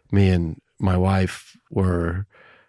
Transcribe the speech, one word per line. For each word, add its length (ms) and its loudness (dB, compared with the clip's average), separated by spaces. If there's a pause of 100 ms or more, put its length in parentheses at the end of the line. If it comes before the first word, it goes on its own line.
(120)
me 180 4
and 300 0 (200)
my 180 0
wife 580 -2 (140)
were 560 -2 (440)